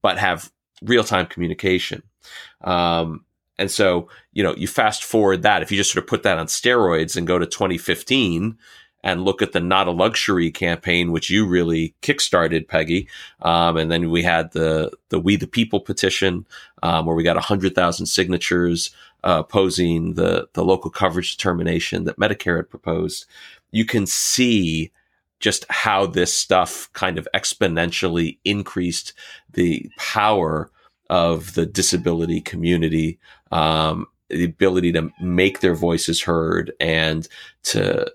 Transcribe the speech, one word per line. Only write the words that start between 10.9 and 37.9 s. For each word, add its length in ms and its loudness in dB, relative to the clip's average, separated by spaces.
which 200 -2
you 160 2
really 560 0
kickstarted, 680 0
Peggy. 400 -2
Um, 380 2
and 120 0
then 200 0
we 120 2
had 300 0
the, 400 0
the 100 -2
We 180 2
the 100 -4
People 340 -2
petition, 640 -2
um, 240 0
where 100 0
we 60 0
got 160 2
a 20 0
hundred 340 -2
thousand 320 0
signatures, 840 0
uh, 160 2
opposing 760 0
the, 380 0
the 100 -4
local 280 0
coverage 440 -2
determination 680 -2
that 140 -6
Medicare 380 0
had 120 -4
proposed. 560 -6
You 160 0
can 200 0
see 840 0
just 320 -2
how 340 0
this 320 0
stuff 560 0
kind 240 -2
of 180 -8
exponentially 1120 0
increased 680 -4
the 460 0
power 720 0
of 460 0
the 100 0
disability 800 0
community, 760 0
um, 560 0
the 160 0
ability 480 2
to 180 0
make 380 2
their 140 4
voices 460 0
heard 580 0
and 480 0
to 520 0